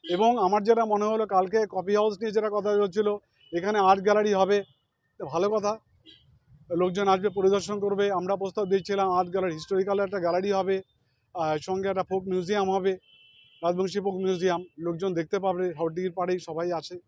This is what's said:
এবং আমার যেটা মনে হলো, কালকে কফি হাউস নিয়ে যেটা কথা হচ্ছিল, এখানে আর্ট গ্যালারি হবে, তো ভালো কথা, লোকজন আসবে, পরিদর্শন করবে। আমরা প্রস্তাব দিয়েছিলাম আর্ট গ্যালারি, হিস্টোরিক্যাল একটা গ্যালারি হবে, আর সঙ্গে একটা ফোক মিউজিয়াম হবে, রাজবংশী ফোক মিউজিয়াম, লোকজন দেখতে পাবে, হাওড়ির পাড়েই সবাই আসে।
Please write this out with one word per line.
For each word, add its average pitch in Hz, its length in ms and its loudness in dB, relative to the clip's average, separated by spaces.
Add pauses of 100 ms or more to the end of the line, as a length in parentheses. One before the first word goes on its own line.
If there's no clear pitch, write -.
এবং 220 420 2
আমার 202 180 2
যেটা 226 220 4
মনে 208 200 0
হলো, 220 200 0
কালকে 196 340 2 (100)
কফি 190 260 -2
হাউস 214 240 2
নিয়ে 220 120 -4
যেটা 214 200 0
কথা 208 180 -2
হচ্ছিল, 208 480 0 (360)
এখানে 202 260 0
আর্ট 196 240 6
গ্যালারি 208 300 4
হবে, 196 300 2 (540)
তো 185 80 -8
ভালো 170 240 0
কথা, 214 280 -2 (920)
লোকজন 180 380 0
আসবে, 190 220 2
পরিদর্শন 196 500 0
করবে। 202 320 0
আমরা 180 240 0
প্রস্তাব 196 300 -4
দিয়েছিলাম 196 460 0
আর্ট 180 180 0
গ্যালারি, 185 240 -2
হিস্টোরিক্যাল 190 460 -2
একটা 196 200 -2
গ্যালারি 180 320 0
হবে, 190 300 0 (520)
আর 156 260 0
সঙ্গে 190 300 -4
একটা 185 140 0
ফোক 190 200 -2
মিউজিয়াম 190 480 0
হবে, 190 220 2 (680)
রাজবংশী 180 360 0
ফোক 190 160 -4
মিউজিয়াম, 185 460 0 (180)
লোকজন 170 340 -4
দেখতে 165 260 -2
পাবে, 180 260 0 (120)
হাওড়ির 165 340 -2
পাড়েই 180 280 -2
সবাই 170 320 -4
আসে। 170 260 -6 (100)